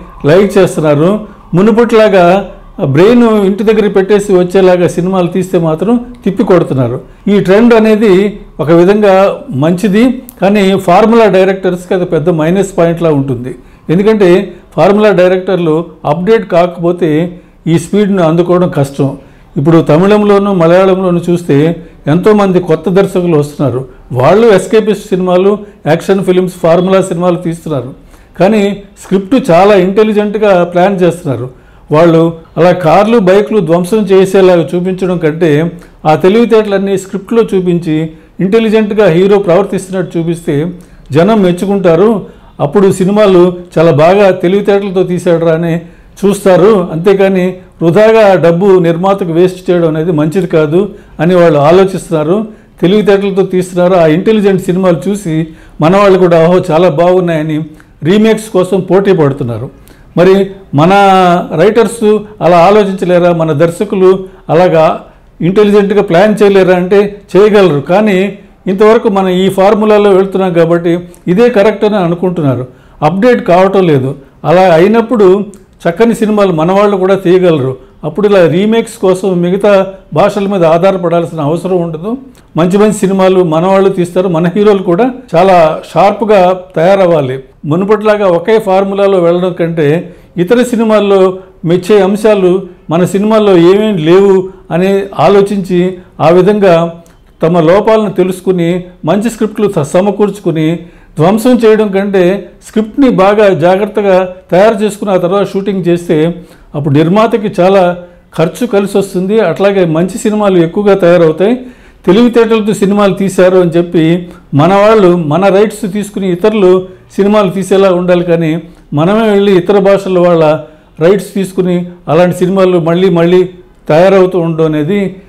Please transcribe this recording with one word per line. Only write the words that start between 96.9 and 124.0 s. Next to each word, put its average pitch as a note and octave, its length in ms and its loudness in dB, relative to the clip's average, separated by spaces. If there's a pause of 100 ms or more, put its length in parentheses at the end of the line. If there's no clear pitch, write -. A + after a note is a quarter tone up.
తమ E3+ 160 0
లోపాలను G#3 500 2
తెలుసుకుని F3+ 760 -2 (220)
మంచి G3+ 240 -2
స్క్రిప్ట్లు G#3+ 460 -4
స-, D3 160 -4
సమకూర్చుకుని F3+ 880 -2 (400)
ధ్వంసం A3 460 2
చేయడం G#3+ 260 2
కంటే F#3+ 580 -2 (180)
స్క్రిప్ట్ని G#3+ 420 0
బాగా G3 440 2
జాగ్రత్తగా F#3+ 800 0 (180)
తయారు G3+ 320 2
చేసుకుని G#3 280 -4
ఆ F#3 60 0
తర్వాత F3+ 300 -2
షూటింగ్ F#3+ 400 -6
చేస్తే E3+ 480 -2 (400)
అప్పుడు D3 180 -4
నిర్మాతకి G3+ 680 0
చాలా F3+ 360 2 (400)
ఖర్చు E3+ 300 -2
కలిసి G3+ 300 -2
వస్తుంది. F#3+ 420 -2
అట్లాగే G3 460 0
మంచి E3+ 320 -2
సినిమాలు G#3 400 0
ఎక్కువగా G3 360 0
తయారవుతాయి. F3 640 2 (500)
తెలివితేటలతో A3 680 2
సినిమాలు G3+ 400 0
తీశారు F#3 440 0
అని F3+ 140 2
చెప్పి E3+ 560 -2 (260)
మన D#3+ 200 2
వాళ్ళు G3+ 440 4
మన E3 280 -2
rights G3+ 480 0
తీసుకుని G3 380 -6
ఇతరులు F#3 560 0 (280)
సినిమాలు G3+ 340 0
తీసేలా F#3+ 420 0
ఉండాలి. F3 320 0
కానీ E3 380 -2 (320)
మనమే G#3 360 0
వెళ్ళి G3+ 280 2
ఇతర G3 220 0
భాషల F#3+ 400 0
వాళ్ళ D#3+ 400 2 (400)
rights F3+ 340 0
తీసుకుని F3+ 520 -4 (220)
అలాంటి F3 300 0
సినిమాలు F#3 400 0
మళ్ళీ E3+ 320 0
మళ్ళీ F3 400 2 (400)
తయారవుతూ F#3 500 2